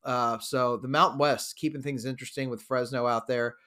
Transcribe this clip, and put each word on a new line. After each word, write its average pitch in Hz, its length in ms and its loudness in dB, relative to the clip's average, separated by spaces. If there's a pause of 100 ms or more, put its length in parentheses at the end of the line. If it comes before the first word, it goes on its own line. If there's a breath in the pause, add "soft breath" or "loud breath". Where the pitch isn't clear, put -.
Uh, 120 360 0
so 123 400 0
the 127 100 -8
Mountain 143 300 4
West 143 380 2
keeping 147 260 -4
things 131 240 -6
interesting 131 420 -6
with 117 140 -6
Fresno 123 440 0
out 117 200 2
there. 120 300 0 (100)